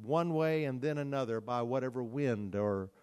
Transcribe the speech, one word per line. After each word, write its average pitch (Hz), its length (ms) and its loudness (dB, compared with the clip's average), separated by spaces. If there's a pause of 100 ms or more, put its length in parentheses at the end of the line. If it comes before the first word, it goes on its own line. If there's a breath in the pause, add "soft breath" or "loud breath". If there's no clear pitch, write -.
one 160 320 0
way 156 300 2
and 131 140 -2
then 147 200 0
another 135 420 -2
by 120 220 -2
whatever 127 400 0
wind 113 520 0
or 101 360 2 (120)